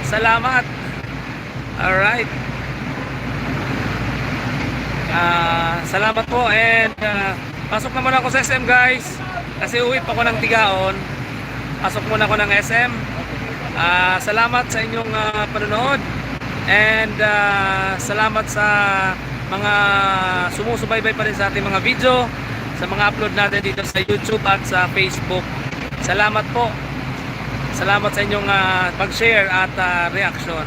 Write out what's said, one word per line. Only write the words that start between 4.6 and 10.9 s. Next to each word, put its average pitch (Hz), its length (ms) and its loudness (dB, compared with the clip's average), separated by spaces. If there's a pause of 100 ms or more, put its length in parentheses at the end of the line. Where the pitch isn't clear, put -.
Ah, 170 800 2
salamat 220 400 0
po 240 240 2
and, 226 480 4
ah, 202 320 0 (400)
pasok 240 240 -4
naman 262 240 2
ako 254 80 -2
sa 254 160 2
S 269 80 0
M, 254 160 0
guys. 247 480 4 (400)
Kasi 196 240 -2
uwi 247 240 2
pa 233 80 -4
ako 233 160 0
ng 226 160 0
Tigaon. 196 520 2 (840)